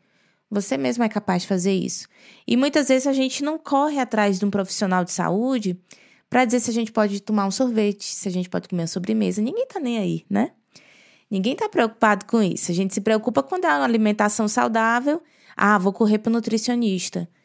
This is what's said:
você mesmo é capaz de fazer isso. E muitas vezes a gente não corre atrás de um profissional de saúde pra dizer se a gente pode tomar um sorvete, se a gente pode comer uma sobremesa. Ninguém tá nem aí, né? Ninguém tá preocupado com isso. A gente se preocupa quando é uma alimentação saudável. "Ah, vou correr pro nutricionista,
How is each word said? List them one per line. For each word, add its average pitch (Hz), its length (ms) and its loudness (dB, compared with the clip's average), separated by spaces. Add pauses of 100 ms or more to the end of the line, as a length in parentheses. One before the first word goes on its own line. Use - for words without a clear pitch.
(500)
você 208 260 -4
mesmo 247 280 -2
é 220 60 2
capaz 202 340 -2
de - 40 -12
fazer 190 260 0
isso. - 340 -4 (400)
E 233 100 2
muitas 285 300 2
vezes 262 200 2
a 269 60 2
gente 262 300 -2
não 311 160 -2
corre 285 400 0
atrás 208 400 0
de 208 60 0
um 202 60 0
profissional 185 540 0
de 180 60 -10
saúde 196 680 -2 (520)
pra 254 140 4
dizer 240 160 2
se 240 100 -4
a - 20 -2
gente 226 180 -2
pode 202 300 0
tomar 208 240 0
um 196 60 -2
sorvete, 214 540 0
se - 220 -8
a 190 40 -4
gente 180 180 -4
pode 175 180 -6
comer 175 140 -2
uma 165 60 -2
sobremesa. 196 540 -2
Ninguém 415 260 -2
tá 415 120 -8
nem 240 200 -2
aí, 170 280 -2
né? 202 240 0 (800)
Ninguém 208 260 -2
tá 427 140 -4
preocupado 220 560 2
com 226 160 2
isso. 185 300 0
A - 20 0
gente 190 200 0
se 220 80 -2
preocupa 220 420 0
quando 370 220 -4
é - 20 2
uma 285 160 2
alimentação 214 640 2
saudável. 240 760 0 (340)
"Ah, 208 220 4
vou 190 160 2
correr 214 260 4
pro 226 120 -2
nutricionista, 220 1000 -2 (160)